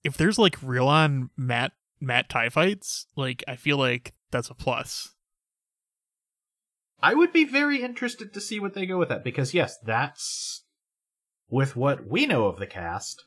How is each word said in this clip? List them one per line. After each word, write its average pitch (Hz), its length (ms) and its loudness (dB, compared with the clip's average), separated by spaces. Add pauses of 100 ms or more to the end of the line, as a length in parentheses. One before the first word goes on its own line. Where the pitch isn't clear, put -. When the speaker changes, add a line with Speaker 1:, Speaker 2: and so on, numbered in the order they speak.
Speaker 1:
if 143 140 -4
there's, 202 200 2
like, 202 240 4
real 127 280 0
on 147 480 4
Matt, 123 340 -2 (300)
Matt 127 260 0
tie 117 220 0
fights, - 640 -2
like, 127 320 -4
I 127 80 -8
feel 143 220 0
like 123 360 -2 (180)
that's 123 180 -4
a - 60 -18
plus. - 580 -6 (1900)
Speaker 2:
I 160 120 6
would 330 180 6
be 320 140 6
very 285 360 0
interested 240 520 -6
to 202 80 -10
see 214 180 -6
what 196 140 -4
they 196 120 -4
go 185 120 -2
with 170 120 4
that, - 140 -2
because 135 300 -2
yes, 170 260 0
that's, - 880 -4 (840)
with 135 300 0
what 135 280 0
we 240 200 0
know 135 220 2
of 95 120 -2
the 98 80 -6
cast - 600 -10